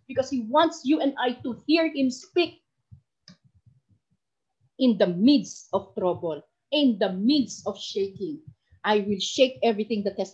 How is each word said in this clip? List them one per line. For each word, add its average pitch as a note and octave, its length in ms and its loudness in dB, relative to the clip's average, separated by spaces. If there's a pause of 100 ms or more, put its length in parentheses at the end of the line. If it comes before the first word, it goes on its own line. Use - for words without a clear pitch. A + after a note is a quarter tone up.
because C4 240 -4
he A#3+ 160 -4
wants D#4 400 2
you D4+ 160 2
and C#4 160 0
I B3 240 -2
to A#3 240 -6
hear D#4+ 240 2
him C4+ 240 -2
speak - 480 -4 (2250)
in B3+ 160 4
the F#3 160 2
midst G3+ 640 2
of F#3+ 240 -2
trouble, E3+ 480 -4 (240)
in C4 320 2
the F#3+ 80 0
midst A3 560 0
of G3+ 80 -6
shaking. G3 720 -8 (400)
"I G#3 160 2
will G3 160 -2
shake C4 480 0
everything G#3+ 400 -2
that G3 160 -6
has F#3 120 -8